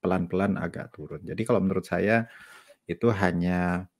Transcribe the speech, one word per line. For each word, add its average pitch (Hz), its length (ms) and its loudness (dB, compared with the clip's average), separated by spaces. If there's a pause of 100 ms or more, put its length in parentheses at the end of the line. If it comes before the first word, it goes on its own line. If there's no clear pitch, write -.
pelan-pelan 92 560 0
agak 85 380 -8
turun. 76 320 -12
Jadi - 180 -6
kalau 113 180 2
menurut 95 220 0
saya 107 420 2 (640)
itu 117 240 0
hanya 90 760 0 (140)